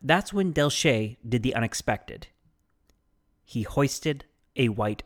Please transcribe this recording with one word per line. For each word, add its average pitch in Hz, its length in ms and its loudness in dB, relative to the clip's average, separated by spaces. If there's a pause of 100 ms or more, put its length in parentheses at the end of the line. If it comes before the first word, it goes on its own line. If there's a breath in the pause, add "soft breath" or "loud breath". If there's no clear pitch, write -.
that's 170 280 2
when 190 220 0
Del 147 160 4
Shay 113 480 2 (100)
did 113 160 0
the 127 120 0
unexpected. - 720 -4 (1200)
He 117 160 -4
hoisted 143 640 -2 (280)
a 123 140 4
white 107 380 -2